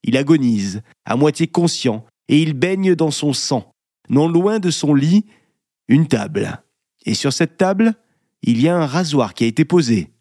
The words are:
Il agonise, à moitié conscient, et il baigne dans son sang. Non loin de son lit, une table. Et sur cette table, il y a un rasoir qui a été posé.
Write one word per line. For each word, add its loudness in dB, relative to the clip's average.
Il 0
agonise, 0
à -4
moitié 0
conscient, -2
et 4
il -2
baigne 0
dans 0
son -4
sang. -4
Non 2
loin 0
de -2
son 0
lit, 2
une 4
table. -4
Et -2
sur -2
cette -4
table, 0
il 0
y 2
a 0
un 0
rasoir -2
qui -4
a 2
été 0
posé. 0